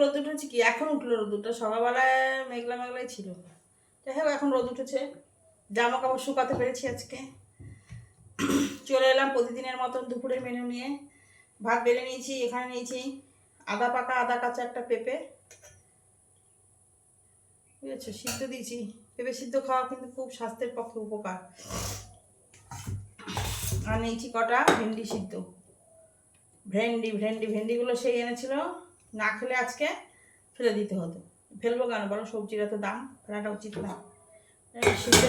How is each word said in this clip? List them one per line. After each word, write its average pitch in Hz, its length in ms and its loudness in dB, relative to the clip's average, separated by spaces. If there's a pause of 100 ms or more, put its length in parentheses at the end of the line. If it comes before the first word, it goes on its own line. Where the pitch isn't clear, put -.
রোদ্দুর 285 240 4
উঠেছে 294 260 -4
কি, 240 60 2 (120)
এখন 254 160 0 (100)
উঠলো 240 200 0
রোদ্দুরটা, 208 340 -2 (100)
সকালবেলায় 240 580 4 (320)
মেঘলা 240 300 -4
মেঘলাই 247 340 -6
ছিল। 190 120 -10 (760)
যাই 262 140 -6
হোক, 311 180 4
এখন 285 180 2
রোদ 247 180 4
উঠেছে, 262 280 -2 (760)
জামা 247 260 4
কাপড় 262 240 2
শুকাতে 262 340 2
পেরেছি 247 320 0
আজকে। - 260 -10 (1700)
চলে 262 260 6
এলাম 277 200 6
প্রতিদিনের 254 480 0
মতন 254 280 -2
দুপুরের 254 360 -2
মেনু 247 260 -4
নিয়ে। 247 160 -6 (720)
ভাত 226 260 2
বেলে 247 220 4
নিয়েছি, 262 240 -6 (140)
এখানে 247 260 -4
নিয়েছি 247 280 -6 (720)
আদা 240 220 2
পাকা, 254 280 0
আদা 240 200 2
কাঁচা 247 260 -2
একটা 240 200 -6
পেঁপে, 240 260 0 (2750)
বুঝেছো, 269 320 -8 (100)
সিদ্ধ 233 200 -6 (120)
দিয়েছি। 240 240 -8 (380)
পেঁপে 247 260 -4
সিদ্ধ 247 140 -6 (120)
খাওয়া 262 240 2
কিন্তু 254 160 -8 (100)
খুব 262 100 -6 (120)
স্বাস্থ্যের 233 380 -4
পক্ষে 226 300 -6
উপকার। 202 340 -6 (2500)
আর 226 140 2
নিয়েছি 233 300 -4
কটা 226 240 4 (200)
ভেন্ডি 220 340 -2
সিদ্ধ, 190 200 -6 (1400)
ভেন্ডি, 226 360 2 (100)
ভেন্ডি, 220 340 0
ভেন্ডিগুলো 240 380 0 (100)
সেই 240 200 2
এনেছিল, 240 300 -4 (680)
না 214 160 2
খেলে 254 180 -4 (100)
আজকে 269 220 -2 (680)
ফেলে 233 240 2
দিতে 208 220 0
হতো। 170 180 -6 (420)
ফেলবো 240 300 2
কেন 214 120 0 (100)
বলো, 214 200 -2
সবজির 208 340 -4
এত 214 80 -4 (100)
দাম, 202 140 -4 (240)
ফেলাটা 208 340 -6
উচিত 208 180 -12 (100)
না। 190 80 -6 (840)
এই 233 80 -4 (220)
সিদ্ধ 240 240 10